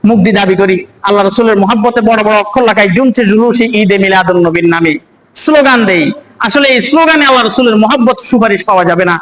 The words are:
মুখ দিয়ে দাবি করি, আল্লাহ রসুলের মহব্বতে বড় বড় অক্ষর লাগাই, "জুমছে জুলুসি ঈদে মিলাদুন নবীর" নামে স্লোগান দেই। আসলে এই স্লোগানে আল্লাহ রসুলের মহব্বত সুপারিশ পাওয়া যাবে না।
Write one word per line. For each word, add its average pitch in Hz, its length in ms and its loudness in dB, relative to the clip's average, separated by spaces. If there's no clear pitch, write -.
মুখ 220 140 2
দিয়ে 202 160 0
দাবি 196 200 0
করি, 190 300 -2
আল্লাহ 202 240 0
রসুলের 220 300 0
মহব্বতে 226 440 0
বড় 220 220 0
বড় 214 140 2
অক্ষর 208 260 -2
লাগাই, 208 260 0
"জুমছে 247 360 0
জুলুসি 226 400 0
ঈদে 208 320 0
মিলাদুন 185 500 0
নবীর" 170 220 0
নামে 165 280 -2
স্লোগান 269 500 2
দেই। 170 260 -2
আসলে 277 300 -2
এই 247 120 0
স্লোগানে 302 440 0
আল্লাহ 254 200 2
রসুলের 220 300 0
মহব্বত 240 440 0
সুপারিশ 214 440 -2
পাওয়া 185 220 0
যাবে 175 200 0
না। 170 160 -2